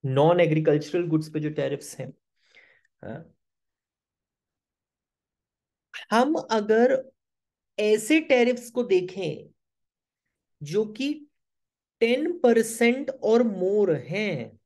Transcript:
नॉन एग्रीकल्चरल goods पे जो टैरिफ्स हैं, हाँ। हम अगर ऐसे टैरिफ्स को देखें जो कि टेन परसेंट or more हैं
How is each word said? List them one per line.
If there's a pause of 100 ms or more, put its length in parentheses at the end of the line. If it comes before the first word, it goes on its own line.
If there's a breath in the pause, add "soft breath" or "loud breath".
नॉन
एग्रीकल्चरल
goods
पे
जो
टैरिफ्स
हैं, (920 soft breath)
हाँ। (2750 loud breath)
हम
अगर (640)
ऐसे
टैरिफ्स
को
देखें (1120)
जो
कि (760)
टेन
परसेंट (140)
or
more (100)
हैं